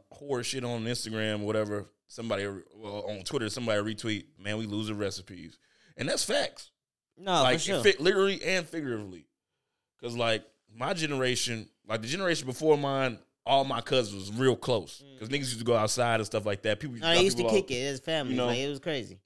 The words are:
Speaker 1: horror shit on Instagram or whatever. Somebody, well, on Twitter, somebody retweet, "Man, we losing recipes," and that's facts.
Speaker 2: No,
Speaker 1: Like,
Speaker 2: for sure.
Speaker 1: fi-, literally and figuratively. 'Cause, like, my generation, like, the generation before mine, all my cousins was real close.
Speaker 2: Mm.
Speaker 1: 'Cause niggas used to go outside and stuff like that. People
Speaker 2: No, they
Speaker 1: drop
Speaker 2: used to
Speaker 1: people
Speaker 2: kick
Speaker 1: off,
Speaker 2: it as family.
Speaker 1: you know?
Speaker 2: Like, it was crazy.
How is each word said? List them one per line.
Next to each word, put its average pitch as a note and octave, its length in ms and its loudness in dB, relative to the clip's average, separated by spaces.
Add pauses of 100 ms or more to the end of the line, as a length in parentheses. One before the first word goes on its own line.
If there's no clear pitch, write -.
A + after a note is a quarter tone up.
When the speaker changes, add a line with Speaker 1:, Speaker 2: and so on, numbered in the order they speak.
(120)
Speaker 1:
horror C#3 320 -4
shit B2+ 200 -4
on A#2+ 220 -4
Instagram A2 560 -2
or G#2 40 -4
whatever. G#2 440 -2 (180)
Somebody, G#2 400 -4 (280)
well, G#2 340 -10
on G2+ 140 -8
Twitter, A2+ 260 -2
somebody A2+ 300 0 (140)
retweet, G#2 320 -4 (140)
"Man, G2+ 180 -4
we A2+ 80 -4
losing G#2+ 320 -4
recipes," F#2 600 -8 (400)
and C3 100 -4
that's - 160 0
facts. - 480 -4 (460)
Speaker 2:
No, F3+ 260 2
Speaker 1:
Like, C3 160 4
Speaker 2:
for D#3 60 -4
sure. E3+ 180 0
Speaker 1:
fi-, G3 160 6
literally F#3+ 420 2
and F3 260 -2
figuratively. G#2+ 600 -8 (760)
'Cause, A#2+ 140 -8
like, A#2 280 2 (300)
my B2+ 200 -2
generation, B2+ 760 -2 (180)
like, A2 140 -2
the A2 60 -8
generation D#3+ 400 -2
before D3+ 300 4
mine, C3+ 420 0 (260)
all C3+ 200 6
my B2 160 -4
cousins A#2 340 2 (140)
was - 100 -8
real B2+ 160 6
close. G#2+ 500 -2
Speaker 2:
Mm. - 140 -20
Speaker 1:
'Cause C3+ 100 -10
niggas C#3+ 100 -2
used B2 200 -6
to A#2 60 -6
go A#2 100 6
outside A2+ 400 2
and A2 100 2
stuff G2+ 200 -2
like G2+ 180 -2
that. G#2+ 160 0
People C3+ 180 -8
Speaker 2:
No, D3+ 100 -4
they E3 80 6
Speaker 1:
drop F3+ 100 8
Speaker 2:
used F#3+ 120 2
to - 60 2
Speaker 1:
people A#2 120 4
Speaker 2:
kick G3 100 4
Speaker 1:
off, - 60 -6
Speaker 2:
it B2 120 -2
as C#3 160 -4
family. D3+ 340 -2
Speaker 1:
you B2+ 40 0
know? B2 100 2
Speaker 2:
Like, B2 120 0
it C#3 100 -2
was C#3 100 -6
crazy. A2+ 460 -6